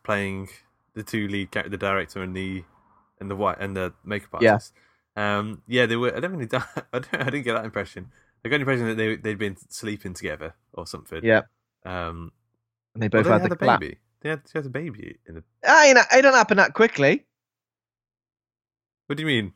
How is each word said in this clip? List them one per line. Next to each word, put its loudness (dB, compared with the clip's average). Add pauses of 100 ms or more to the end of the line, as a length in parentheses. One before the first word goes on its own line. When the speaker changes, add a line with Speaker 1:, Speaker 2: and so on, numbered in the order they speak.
Speaker 1:
playing -4 (460)
the -12
two -6
lead -6
char-, -6
the -10
director -4
and -10
the, -8 (560)
and -12
the -8
white, -2
and -8
the -6 (100)
makeup -8
Speaker 2:
Yeah. 6
Speaker 1:
artist. -2 (440)
Um, -4
yeah, 2
they -2
were. -2
I -8
don't -6
really -8
<laughs> -
die. -4 (280)
I -4
don't, -10
I -4
didn't -4
get -2
that -4
impression. -10 (340)
I -8
got 0
the -2
impression -2
that -4
they, -2
they'd -6
been -6 (120)
sleeping -10
together -10 (180)
or -12
something. -12
Speaker 2:
Yeah. 4 (420)
Speaker 1:
Um, -10 (600)
Speaker 2:
And -8
they 0
both 2
Speaker 1:
well, 6
they -2
Speaker 2:
had -
Speaker 1:
had 0
Speaker 2:
the -4
Speaker 1:
a -8
Speaker 2:
clap. 4
Speaker 1:
baby. -10 (220)
They -6
had, -6
she -6
had -6
a -12
baby -12
in -16
the -18 (220)
Speaker 2:
I 8
ain't, 10
it 6
don't 8
happen 4
that 4
quickly. 4 (1800)
Speaker 1:
What -6
do -6
you -4
mean? 0